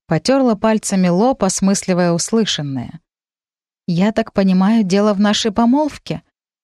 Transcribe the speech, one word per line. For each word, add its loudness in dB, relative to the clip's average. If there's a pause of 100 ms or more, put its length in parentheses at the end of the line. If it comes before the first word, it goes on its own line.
Потёрла 0
пальцами 0
лоб, 0
осмысливая 0
услышанное. -4 (840)
"Я 0
так -4
понимаю, 2
дело 2
в -2
нашей 0
помолвке? -2 (420)